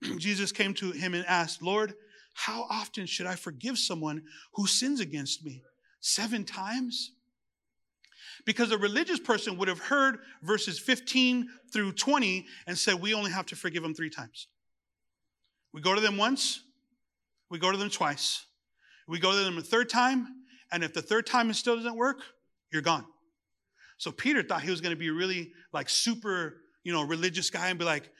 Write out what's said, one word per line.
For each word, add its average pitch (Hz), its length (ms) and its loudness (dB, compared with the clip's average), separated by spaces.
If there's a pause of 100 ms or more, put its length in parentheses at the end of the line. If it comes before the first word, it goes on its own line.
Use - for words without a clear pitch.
<clears throat> - 140 -4
Jesus 196 340 -2
came 196 240 0
to 185 160 -4
him 175 220 -4
and 175 140 -2
asked, 175 360 0
"Lord, 208 320 0 (380)
how 226 380 -6
often 214 340 -6
should 180 220 -4
I 180 100 -4
forgive 180 420 -6
someone 156 440 -2 (320)
who 202 120 0
sins 262 340 2
against 147 440 -4
me? 127 180 -14 (380)
Seven 214 440 -2
times?" 240 680 -6 (1300)
Because 220 280 2
a 214 60 2
religious 294 420 0
person 208 380 0
would 190 100 0
have 180 100 0
heard 269 400 2 (240)
verses 196 380 0
fifteen 254 680 2 (240)
through 202 200 0
twenty 214 540 2 (200)
and 175 100 -6
said, 202 180 2
"We 202 200 0
only 202 160 -2
have 185 160 -2
to - 100 -12
forgive 170 280 -4
them 160 100 -4
three 160 160 -6
times. - 380 -14 (1200)
We 156 80 -12
go 185 140 4
to 208 60 4
them 208 160 4
once, 233 480 2 (840)
we 170 100 -6
go 185 100 4
to 196 80 2
them 202 120 -2
twice, - 560 -2 (600)
we 165 140 -4
go 185 100 4
to 196 140 4
them 180 140 0
a 160 40 -6
third 233 260 4
time, 247 380 4 (460)
and 170 100 0
if 160 100 -2
the 165 100 -4
third 226 240 2
time 233 240 4
it 208 40 0
still 240 220 2
doesn't 233 180 -4
work, 262 280 2 (500)
you're 156 100 0
gone." 151 240 2 (920)
So 165 120 -6
Peter 262 320 2
thought 151 200 0
he 165 80 -2
was 170 100 0
gonna 170 160 -2
be 160 140 -2
really, 175 420 -2 (200)
like, 143 160 -4
super, 202 760 0 (200)
you 175 100 -4
know, 156 100 4
religious 165 480 0
guy 180 180 -2
and 180 100 0
be 170 60 0
like, 151 360 0